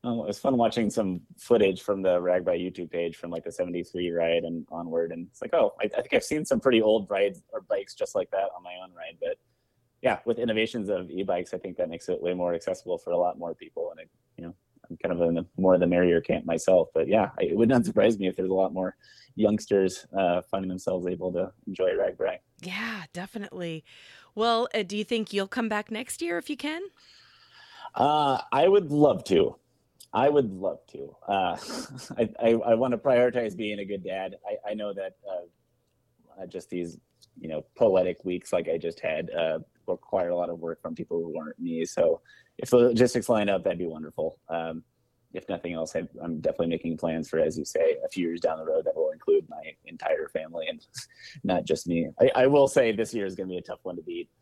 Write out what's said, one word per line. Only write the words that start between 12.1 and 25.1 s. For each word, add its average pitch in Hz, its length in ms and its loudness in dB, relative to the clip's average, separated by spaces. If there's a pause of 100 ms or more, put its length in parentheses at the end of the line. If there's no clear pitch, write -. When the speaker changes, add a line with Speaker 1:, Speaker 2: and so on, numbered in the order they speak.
Speaker 1:
way 90 120 -2
more 90 220 -2
accessible 90 440 -6
for 87 120 -8
a 87 60 0
lot 90 220 0
more 82 160 -8
people. - 360 -10
And 80 100 -18
I, 80 40 -18 (320)
you 85 80 -12
know, 85 100 -12 (340)
I'm 85 80 -12
kind 87 160 -4
of 85 140 0
in 85 80 2
the 82 120 -2 (100)
more 92 220 6
the 90 80 4
merrier 87 340 4
camp 82 240 -4
myself, 82 480 4
but 76 140 0
yeah, 98 320 2
I, - 60 0
it 85 120 0
would 113 120 6
not 123 160 4
surprise 107 340 4
me 98 80 0
if 92 100 -2
there's 92 120 -2
a 95 60 0
lot 95 180 2
more 92 240 -4 (380)
youngsters, 104 720 2 (100)
uh, 90 260 2
finding 95 260 -4
themselves 92 380 -4
able 90 260 -4
to 92 200 -2 (140)
enjoy 95 300 0
rag 98 200 -2
bri. - 220 -4 (220)
Speaker 2:
Yeah, 196 520 -8
definitely. 175 680 -8 (520)
Well, 226 380 2
uh, 220 100 0
do 190 140 -6
you 214 60 0
think 220 300 -2